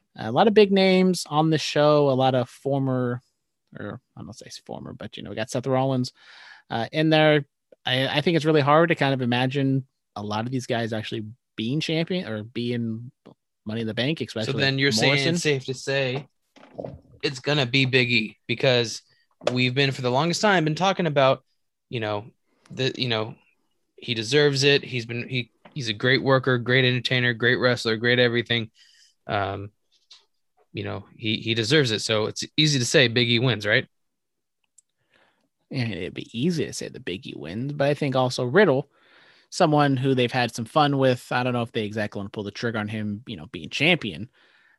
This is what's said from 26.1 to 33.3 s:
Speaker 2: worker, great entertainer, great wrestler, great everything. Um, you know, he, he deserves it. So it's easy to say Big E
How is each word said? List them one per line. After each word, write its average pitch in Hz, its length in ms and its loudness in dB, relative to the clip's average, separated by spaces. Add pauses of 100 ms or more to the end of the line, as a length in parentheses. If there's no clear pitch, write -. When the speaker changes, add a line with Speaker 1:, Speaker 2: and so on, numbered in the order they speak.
Speaker 2:
worker, 131 340 2
great 123 280 2
entertainer, 123 480 0
great 117 240 2
wrestler, 117 400 0
great 120 220 2
everything. 117 520 0 (560)
Um, 98 440 -4 (1040)
you 104 100 -8
know, 101 220 -10 (100)
he, 110 220 -4
he 113 160 -2
deserves 117 380 2
it. 104 80 -2
So 107 260 0
it's - 180 -6 (140)
easy 151 220 2
to 120 60 0
say 135 220 6
Big 117 220 2
E 120 100 2